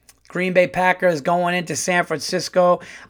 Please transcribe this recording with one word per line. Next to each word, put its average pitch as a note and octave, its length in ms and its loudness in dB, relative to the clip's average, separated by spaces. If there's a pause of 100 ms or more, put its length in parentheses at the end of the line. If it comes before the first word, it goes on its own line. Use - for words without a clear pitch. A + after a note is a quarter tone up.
(280)
Green F3+ 260 -4
Bay F3+ 140 4
Packers F3+ 540 0
going F3 340 0
into E3 200 -4
San F3 280 0
Francisco. F3 800 0 (280)